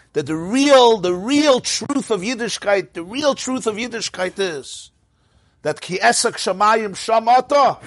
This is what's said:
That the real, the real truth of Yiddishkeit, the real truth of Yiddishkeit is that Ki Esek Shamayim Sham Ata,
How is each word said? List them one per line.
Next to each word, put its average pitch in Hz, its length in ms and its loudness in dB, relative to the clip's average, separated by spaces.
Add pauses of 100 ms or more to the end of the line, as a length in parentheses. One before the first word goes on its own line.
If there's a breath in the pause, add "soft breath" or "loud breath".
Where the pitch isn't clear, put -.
(140 soft breath)
That 147 120 -2
the 156 100 -4
real, 240 640 6
the 180 160 -2
real 262 460 2
truth - 500 -6
of 202 120 -2
Yiddishkeit, 202 720 -2
the 165 100 -10
real 254 320 -2
truth 254 320 -6
of 214 80 -4
Yiddishkeit 208 640 -8
is 165 540 -8 (720)
that 151 180 -4
Ki 180 160 -8
Esek 226 380 0
Shamayim 208 600 0
Sham 226 320 0
Ata, 254 600 2